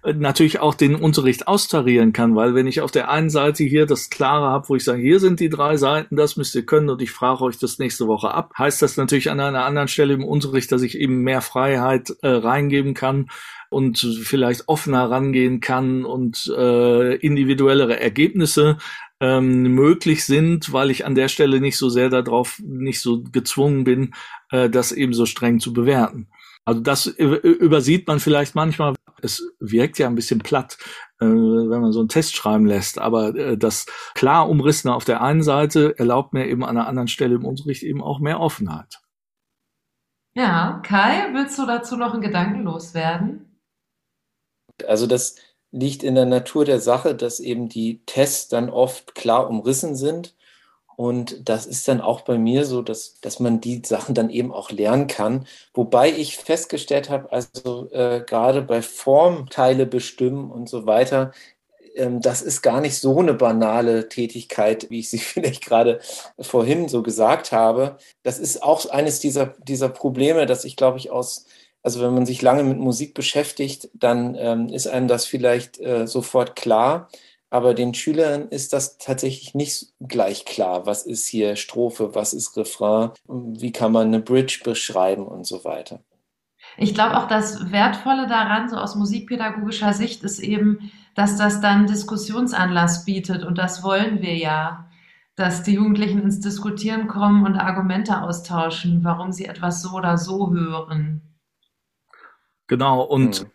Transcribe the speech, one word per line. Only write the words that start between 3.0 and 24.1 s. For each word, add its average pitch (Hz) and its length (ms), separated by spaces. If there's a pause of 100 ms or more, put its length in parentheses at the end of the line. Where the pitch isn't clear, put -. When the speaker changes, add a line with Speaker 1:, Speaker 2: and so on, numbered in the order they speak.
Speaker 1:
einen 156 200
Seite 147 340
hier 151 220
das - 240
Klare 143 420
hab, 139 180
wo 139 60
ich 127 80
sage, 123 180
„Hier 156 180
sind 185 200
die 165 100
drei 151 280
Seiten, 143 380
das 147 220
müsst 143 180
ihr 120 100
können 151 240
und 131 120
ich 120 100
frage 127 320
euch 123 160
das - 200
nächste 123 280
Woche 107 260
ab“, - 240
heißt 143 240
das 139 160
natürlich 139 340
an 143 80
einer 135 260
anderen 143 220
Stelle 139 260
im 135 100
Unterricht, 139 480
dass 127 100
ich 123 180
eben 131 240
mehr 131 180
Freiheit, 131 800
äh, 143 80
reingeben 139 640
kann 135 360 (400)
und 131 300 (240)
vielleicht 123 460
offener 135 400
rangehen 127 500
kann 131 460
und, 127 520
äh, 123 580
individuellere 135 840
Ergebnisse, 151 800 (440)
ähm, 127 420 (100)
möglich 156 520
sind, 156 480
weil 135 180
ich - 140
an 135 100
der 131 140
Stelle 135 320
nicht 139 160
so 131 120
sehr 123 200
darauf, 123 540
nicht 135 380
so 120 220
gezwungen 135 600
bin, 127 300 (380)